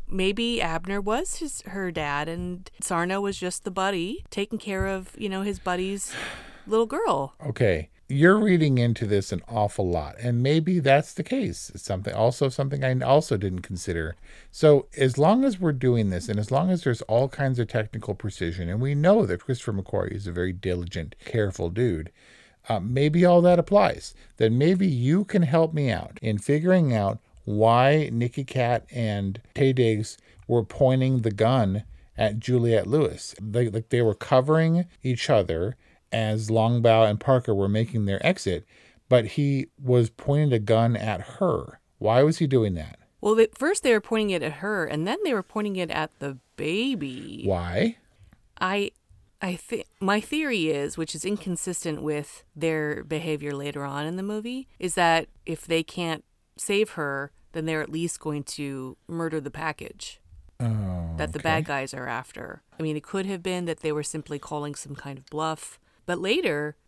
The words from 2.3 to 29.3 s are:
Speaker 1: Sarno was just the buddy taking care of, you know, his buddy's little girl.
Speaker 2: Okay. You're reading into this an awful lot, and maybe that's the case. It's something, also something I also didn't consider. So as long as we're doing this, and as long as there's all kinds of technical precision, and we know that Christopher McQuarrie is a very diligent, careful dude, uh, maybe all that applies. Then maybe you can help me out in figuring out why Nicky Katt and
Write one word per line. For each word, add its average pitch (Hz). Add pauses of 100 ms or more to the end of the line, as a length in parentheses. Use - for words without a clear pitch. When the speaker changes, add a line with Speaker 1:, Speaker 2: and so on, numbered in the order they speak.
Speaker 1:
Sarno 180
was 202
just -
the 202
buddy 190
taking 208
care 190
of, 190
you 214
know, 190
his 196
buddy's 185 (520)
little 220
girl. 220 (120)
Speaker 2:
Okay. 104 (180)
You're 165
reading 160
into 120
this 101
an 90
awful 104
lot, 78
and 120
maybe 160
that's 139
the 175
case. 240
It's -
something, 101
also 123
something 139
I 127
also 131
didn't 92
consider. 85 (340)
So 147 (100)
as 131
long 208
as 196
we're 165
doing 123
this, 90
and 104
as 107
long 156
as 175
there's 120
all 123
kinds 131
of 117
technical 107
precision, 87
and 101
we 139
know 180
that 87
Christopher 123
McQuarrie 95
is 98
a 90
very 90
diligent, 90
careful 95
dude, 90 (560)
uh, 107
maybe 143
all 175
that 175
applies. 196 (220)
Then 113
maybe 180
you 143
can 185
help 160
me 143
out -
in 110
figuring 156
out 101 (260)
why 120
Nicky 120
Katt 123
and 104 (140)